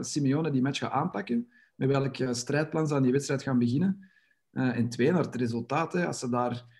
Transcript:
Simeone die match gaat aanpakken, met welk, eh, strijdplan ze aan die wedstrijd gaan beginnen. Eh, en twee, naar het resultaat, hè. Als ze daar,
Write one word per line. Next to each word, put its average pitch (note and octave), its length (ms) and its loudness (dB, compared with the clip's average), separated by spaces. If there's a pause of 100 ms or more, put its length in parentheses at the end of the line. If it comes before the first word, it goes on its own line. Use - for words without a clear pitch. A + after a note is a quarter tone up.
Simeone D3 480 0
die C3 120 2
match C3+ 160 0
gaat A#2 140 -4
aanpakken, D#3+ 560 -2 (280)
met C3+ 120 0
welk, C3+ 300 0
eh, B2+ 140 0
strijdplan D3+ 560 0
ze D3+ 60 0
aan C#3 80 2
die B2+ 100 4
wedstrijd C#3 300 0
gaan B2+ 160 2
beginnen. D3 500 0 (420)
Eh, B2+ 260 -2
en A#2 120 0
twee, B2 240 2
naar D#3+ 120 2
het - 100 -6
resultaat, A#2+ 580 -2
hè. F3+ 140 0
Als C#3+ 120 -4
ze C3 100 -6
daar, B2 360 -2 (160)